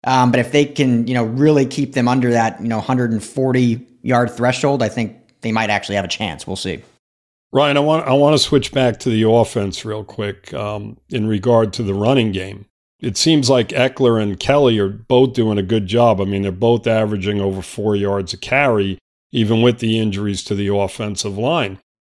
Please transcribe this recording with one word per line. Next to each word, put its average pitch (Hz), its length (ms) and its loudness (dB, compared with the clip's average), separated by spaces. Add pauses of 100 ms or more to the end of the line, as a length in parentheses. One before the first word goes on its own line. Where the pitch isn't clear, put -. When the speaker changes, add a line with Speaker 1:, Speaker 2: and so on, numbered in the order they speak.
Speaker 1:
um, 127 260 2
but 123 120 2
if 117 100 -4
they 147 140 4
can, 127 420 0
you 127 60 -4
know, 120 100 0
really 139 420 2
keep 135 280 -6
them 123 160 0
under 123 220 2
that, 113 300 0
you 110 60 -6
know, 110 140 -2
hundred 123 320 -2
and 107 100 -4
forty 127 640 0 (140)
yard 123 280 0
threshold, 127 540 0
I 107 60 0
think 113 260 -6 (240)
they 110 140 -6
might 110 160 0
actually 101 260 -2
have 95 100 0
a 87 40 -8
chance. 85 360 -6
We'll 95 120 -8
see. - 260 -8 (680)
Speaker 2:
Ryan, 143 240 4
I - 20 4
want, 156 280 2
I 131 60 2
want 143 200 4
to 143 100 2
switch - 300 0
back 127 260 0
to - 100 -4
the 110 140 2
offense 110 600 0
real 107 180 -8
quick, 104 500 -10
um, 104 440 -8 (120)
in 110 180 -2
regard 110 460 2
to 117 100 -6
the 98 100 -2
running 110 400 2
game. 98 320 -10 (340)
It 113 160 -6
seems 147 340 2
like 123 200 2
Eckler 127 520 2
and 101 160 -2
Kelly 135 420 2
are 98 100 0
both 123 420 2
doing 110 260 0
a 101 60 -2
good 104 240 -2
job. 113 320 4
I 98 60 -2
mean, 98 160 -2
they're 101 100 -2
both 110 340 0
averaging 104 540 0
over 98 220 -2
four 104 340 -4
yards 101 380 -2
a - 40 -10
carry, 113 600 0 (320)
even 113 300 2
with 120 180 2
the 113 200 0
injuries 101 420 -4
to - 140 -6
the 101 180 -2
offensive 101 640 -4
line. 117 400 -2 (260)